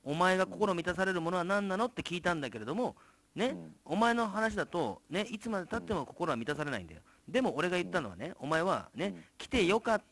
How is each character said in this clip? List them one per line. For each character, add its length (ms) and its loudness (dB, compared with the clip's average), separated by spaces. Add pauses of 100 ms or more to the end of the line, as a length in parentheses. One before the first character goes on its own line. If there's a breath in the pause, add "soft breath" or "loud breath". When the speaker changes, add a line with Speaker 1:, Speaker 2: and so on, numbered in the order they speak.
Speaker 1:
お 100 -2
前 220 6
が 100 4
心 280 2
満 140 -2
た 60 2
さ 100 0
れ 80 2
る 80 0
も 120 0
の 60 2
は 40 2
何 240 0
な 100 -2
の 100 0
っ 40 -2
て 120 -8
聞 140 -4
い 60 -4
た 140 2
ん 40 -4
だ 100 -4
け 100 -6
れ 40 -8
ど 120 -4
も、 180 -2 (400 loud breath)
ね、 120 0
Speaker 2:
う 80 -2
ん。 200 -12 (100)
Speaker 1:
お 120 -2
前 180 6
の 140 2
話 260 0
だ 100 0
と、 460 -2
ね、 120 0
い 180 -8
つ 100 -6
ま 100 -2
で 60 -8
経 120 -4
っ 40 -8
て 100 -4
も 140 -2
心 240 -4
は 60 0
満 100 -4
た 80 0
さ 100 -4
れ 60 -4
な 80 -2
い 60 -8
ん 20 -12
だ 80 -16
よ。 60 -18 (260 soft breath)
Speaker 2:
う 40 -16
ん。 20 -12
Speaker 1:
で 100 4
も 140 0
俺 120 2
が 80 0
言 80 0
っ 60 -8
た 100 2
の 100 -4
は 40 -12
ね、 140 -8 (120)
Speaker 2:
う 40 -8
ん。 0 -
Speaker 1:
お 20 -4
前 160 4
は 320 0
ね、 140 -2
Speaker 2:
う 20 -8
ん。 140 -12 (120)
Speaker 1:
来 120 -12
て 160 4
よ 160 4
か 160 2
っ 160 0